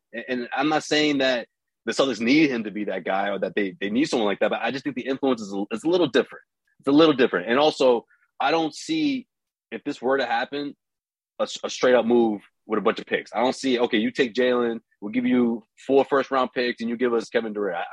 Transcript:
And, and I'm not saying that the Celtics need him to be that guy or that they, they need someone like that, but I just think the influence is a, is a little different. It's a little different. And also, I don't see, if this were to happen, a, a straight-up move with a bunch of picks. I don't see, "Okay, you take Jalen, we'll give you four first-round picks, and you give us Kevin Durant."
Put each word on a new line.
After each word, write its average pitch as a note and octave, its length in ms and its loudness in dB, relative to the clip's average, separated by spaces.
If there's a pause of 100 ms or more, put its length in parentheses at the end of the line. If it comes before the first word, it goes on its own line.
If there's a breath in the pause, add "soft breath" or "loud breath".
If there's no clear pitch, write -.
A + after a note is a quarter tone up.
(140)
And, A2+ 140 -12
and B2 280 -6
I'm C#3 140 0
not D3+ 140 0
saying D3+ 340 0
that C3 300 0 (380)
the A2+ 60 -4
Celtics C3 280 0
need C#3 320 4
him A#2 140 -4
to G#2 60 -10
be G#2 120 -6
that F#2+ 200 -6
guy G2 260 -2
or G2 100 -4
that F#2+ 160 -6
they, G2 260 -4
they G2 80 -4
need A2+ 160 0
someone A2+ 220 0
like G2 140 -2
that, G#2 100 0
but A2 100 -4
I A2+ 80 -4
just C3+ 140 -8
think C#3 120 -6
the A#2+ 120 -10
influence C3 340 -2
is G2 100 -14
a, G2 200 -4
is A2 120 -8
a D#3 60 -2
little F3+ 180 2
different. - 360 0 (380)
It's - 60 -8
a C#3 40 2
little D3+ 240 6
different. A2+ 340 2
And A#2+ 80 2
also, C3+ 480 4 (340)
I C3+ 120 0
don't D#3+ 240 0
see, D3+ 500 -2 (460)
if A2+ 120 -10
this - 160 -8
were C3+ 200 2
to B2+ 60 0
happen, C3 500 -4 (640)
a, G#2+ 80 -2 (160)
a G2+ 60 -4
straight-up B2 360 4
move A2+ 360 2 (260)
with G#2+ 100 0
a G#2 40 -2
bunch G#2+ 180 0
of G2 80 -12
picks. - 260 -4
I G#2 80 -2
don't B2 140 0
see, B2+ 240 -2
"Okay, A#2+ 180 0
you A#2 140 0
take B2 220 0
Jalen, B2 460 0 (220)
we'll G#2 100 -10
give B2 140 -2
you A#2+ 380 2 (220)
four C3+ 200 4
first-round C3 480 0
picks, B2 280 -4
and A#2 80 -6
you A#2 60 -6
give A#2+ 180 0
us A2+ 160 -2
Kevin A2+ 220 -2
Durant." G2 420 -4